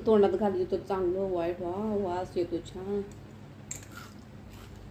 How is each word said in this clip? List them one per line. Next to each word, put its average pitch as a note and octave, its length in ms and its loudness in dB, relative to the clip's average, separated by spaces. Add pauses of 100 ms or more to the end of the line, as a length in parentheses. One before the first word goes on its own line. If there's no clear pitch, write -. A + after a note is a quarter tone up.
तोंडात G#3 240 10
घालली F#3 360 2
तर F#3 140 0
चांगलं, F#3+ 520 0
वाईट, F3 300 0
वा, G3+ 340 -2
वास F#3 420 -2
येतो E3+ 200 0
छान. F#3+ 440 -4 (1900)